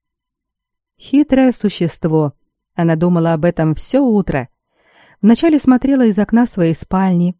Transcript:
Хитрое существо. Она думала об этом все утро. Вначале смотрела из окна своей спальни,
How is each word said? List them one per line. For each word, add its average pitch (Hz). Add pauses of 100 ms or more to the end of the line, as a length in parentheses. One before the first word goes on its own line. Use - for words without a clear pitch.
(1000)
Хитрое 262
существо. 160 (400)
Она 165
думала 165
об 160
этом 160
все 277
утро. 196 (720)
Вначале 285
смотрела 254
из 202
окна 220
своей 165
спальни, 180